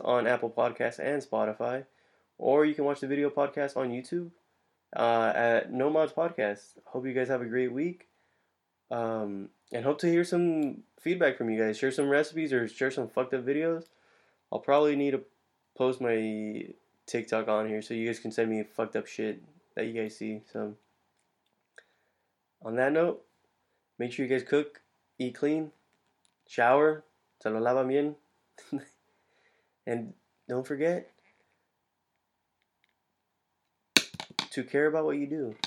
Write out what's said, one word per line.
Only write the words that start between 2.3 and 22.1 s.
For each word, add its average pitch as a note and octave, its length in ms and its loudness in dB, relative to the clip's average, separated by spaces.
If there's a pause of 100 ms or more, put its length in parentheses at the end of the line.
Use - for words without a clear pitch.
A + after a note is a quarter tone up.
Or D3 280 4
you D3+ 100 0
can D3 100 0
watch C#3+ 140 0
the C3+ 80 -4
video C#3+ 220 0
podcast C#3+ 480 -2
on C3 120 -2
YouTube, E3+ 420 -6 (640)
uh, A2+ 380 4
at A#2 380 4
Nomads D3+ 400 2
Podcast. C3 760 -2
Hope B2+ 200 -6
you C3 80 -4
guys B2+ 160 0
have B2+ 120 0
a A#2+ 40 -4
great A#2+ 260 0
week. E3 380 -4 (840)
Um, A2 580 -4 (220)
and A#2+ 140 -4
hope D3+ 140 2
to F3 100 2
hear E3+ 160 4
some E3 580 0 (160)
feedback E3 380 2
from A#2 120 -2
you G#2+ 80 0
guys. G#2+ 200 0
Share C3 140 0
some C#3+ 180 0
recipes D3+ 420 0
or A#2 160 2
share C3 240 -2
some B2+ 160 -4
fucked B2+ 260 -2
up B2+ 120 -2
videos. E3 400 0 (640)
I'll A#2 80 -4
probably D3 380 4
need C#3+ 140 2
to C3+ 100 -2 (560)
post B2+ 240 2
my A2 640 -2 (460)
TikTok A2 380 -2
on G#2+ 180 2
here, G#2+ 140 -4
so A#2 120 -8
you A2+ 140 -2
guys A2+ 120 -2
can A2+ 120 -8
send A2+ 180 0
me A2 140 0
fucked A2 320 -6
up G#2 100 -2
shit G#2+ 380 -6 (320)
that A2+ 100 -2
you A#2 160 -6
guys G#2+ 160 -6
see. G#2+ 240 -6 (100)
So, G#2+ 240 -8 (1900)